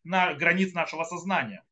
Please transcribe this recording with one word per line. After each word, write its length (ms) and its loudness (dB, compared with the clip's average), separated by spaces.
на-, 280 2
границ 400 2
нашего 320 -2
сознания. 680 -4